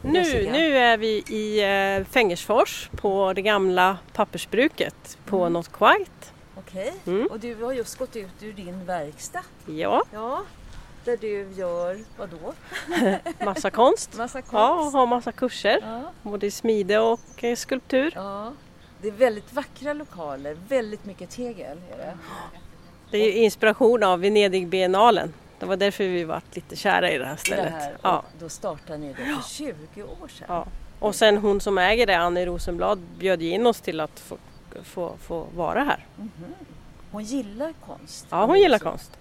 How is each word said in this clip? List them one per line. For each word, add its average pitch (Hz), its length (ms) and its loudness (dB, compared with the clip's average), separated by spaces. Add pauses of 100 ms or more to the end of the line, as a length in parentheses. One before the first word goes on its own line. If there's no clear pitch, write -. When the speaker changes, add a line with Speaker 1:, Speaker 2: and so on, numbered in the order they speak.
Speaker 1:
Nu, 302 160 2
Speaker 2:
Jessica? 247 340 2
Speaker 1:
nu 302 260 4
är 233 200 6
vi 220 180 -2
i, 214 460 -2 (360)
eh, 190 80 -2
Fengersfors 220 880 0
på 196 360 2
det 190 100 -2
gamla 190 560 4 (160)
pappersbruket - 1120 -2
på 190 140 0
Speaker 2:
Mm. 170 120 2
Speaker 1:
Not 170 200 -4
Quiet. 339 600 2 (240)
Speaker 2:
Okej. 190 360 -10 (140)
Speaker 1:
Mm. 196 240 0
Speaker 2:
Och 226 100 -10
du 226 240 -10
har 254 80 -4
just 240 260 -6
gått 247 180 -10
ut 190 140 -12 (120)
ur 214 100 -14
din 185 320 -12
verkstad. 175 580 -8 (240)
Speaker 1:
Ja. 185 360 0 (100)
Speaker 2:
Ja. 240 300 -8 (640)
Där 240 160 0
du 202 360 -6
gör 175 420 -4 (200)
vad 202 120 -10
då? 170 220 -12 (840)
Speaker 1:
<laughs> 359 60 -4
Massa 294 260 -2
konst. 262 480 4
Speaker 2:
Massa 247 240 -8
konst. - 100 -14
Speaker 1:
Ja, 285 460 4
har 254 80 6
massa 240 260 0
kurser. - 500 0
Speaker 2:
Ja. 226 200 -10 (200)
Speaker 1:
Både 202 240 -4
i 208 40 0
smide 208 480 2
och, 226 460 0
eh, 240 120 0
skulptur. 269 600 -2
Speaker 2:
Ja. 202 360 -10 (500)
Det 208 60 -6
är 208 40 -6
väldigt 214 400 0
vackra 277 400 -8
lokaler, 151 640 -10 (120)
väldigt 220 360 -2
mycket 185 260 -14
tegel 190 480 -12 (140)
är - 60 -14
det. 151 160 -10 (960)
Speaker 1:
Det 208 80 -2
är 214 80 4
ju 202 60 4 (120)
inspiration 220 580 4
av 180 180 4
Venedigbiennalen. 185 1120 4 (280)
Det 185 60 -6
var 190 100 0
därför 196 280 0
vi 180 200 -2
varit - 320 -8
lite 170 200 -14
kära 180 360 2
i 147 60 0
det 123 60 -4
här 135 80 -6
Speaker 2:
I 156 40 -8
det - 40 -14
Speaker 1:
stället. 180 320 -2
Speaker 2:
här. 147 300 -8
Speaker 1:
Ja. 175 160 2
Speaker 2:
Och - 60 -6 (160)
då 165 80 -12
startade 160 500 -10
ni 147 100 -10
det 135 60 -14
för 127 80 -10
Speaker 1:
Ja. 269 260 -6
Speaker 2:
tjugo 202 540 -12 (200)
år 294 60 -18
sedan. - 200 -18
Speaker 1:
Ja. 175 180 -4 (320)
Och 208 160 0
sen 214 220 6
hon 202 240 2
som 202 180 0
äger 214 280 4
det, 185 120 4
Annie 175 280 2
Rosenblad, 180 520 -2 (200)
bjöd 180 240 0
ju 165 80 -2
in 214 160 2
oss 226 140 2
till 160 200 -6
att - 200 -6
få, - 160 -14 (480)
få, - 280 -8 (100)
få 165 240 -8 (100)
vara 175 280 0
här. - 220 -2 (100)
Speaker 2:
Mhm. 208 140 -12 (800)
Hon 214 140 -12
gillar 247 480 -6 (140)
konst, - 440 -16
Speaker 1:
Ja, 175 100 0
hon 226 100 4
Speaker 2:
Annie 381 120 8
Speaker 1:
gillar 277 160 8
Speaker 2:
Rosenblad. - 140 -4
Speaker 1:
konst. - 280 -12